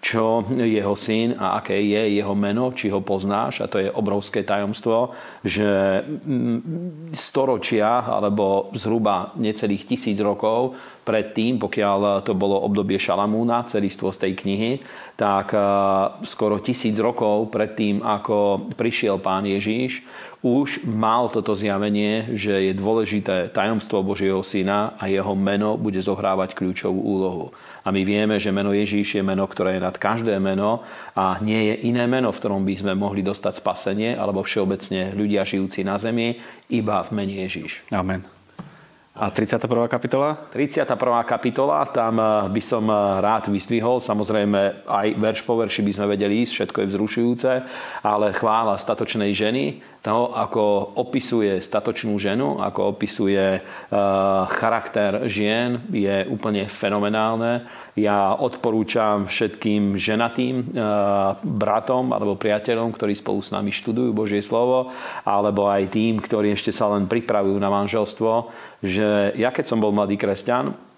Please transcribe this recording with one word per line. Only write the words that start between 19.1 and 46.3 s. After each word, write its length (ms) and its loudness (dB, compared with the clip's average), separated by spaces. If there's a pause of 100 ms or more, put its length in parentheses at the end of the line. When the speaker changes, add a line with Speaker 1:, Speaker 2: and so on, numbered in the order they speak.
Speaker 1:
Pán 240 -2
Ježiš, 640 -2 (340)
už 480 0
mal 400 2
toto 240 -2
zjavenie, 880 0
že 340 2
je 0 -
dôležité 800 0
tajomstvo 480 0
Božieho 400 0
syna 560 -2
a 160 -4
jeho 240 0
meno 400 0
bude 240 -2
zohrávať 560 0
kľúčovú 400 -2
úlohu. 560 -2 (320)
A 80 -2
my 160 2
vieme, 320 2
že 160 0
meno 160 0
Ježíš 480 0
je 60 0
meno, 180 0
ktoré 320 -2
je 80 -2
nad 160 -4
každé 400 0
meno 460 0 (260)
a 320 0
nie 300 2
je 180 -2
iné 160 2
meno, 240 2
v 80 -6
ktorom 240 -2
by 160 0
sme 160 -2
mohli 240 -2
dostať 400 -4
spasenie, 560 -2
alebo 300 -2
všeobecne 640 -2
ľudia 320 0
žijúci 400 -4
na 160 -2
zemi, 400 -2 (320)
iba 320 0
v 80 -8
mene 320 -4
Ježíš. 480 -8
Speaker 2:
Amen. 320 -2 (960)
A 160 -2
tridsiata 320 0
prvá 240 2
kapitola? 560 0
Speaker 1:
Tridsiata 480 0
prvá 320 2
kapitola, 640 2
tam, 320 2 (240)
by 160 0
som, 240 0 (320)
rád 320 2
vyzdvihol, 480 2
samozrejme 880 0
aj 200 2 (120)
verš 240 0
po 160 2
verši 240 0
by 80 2
sme 240 0
vedeli 320 2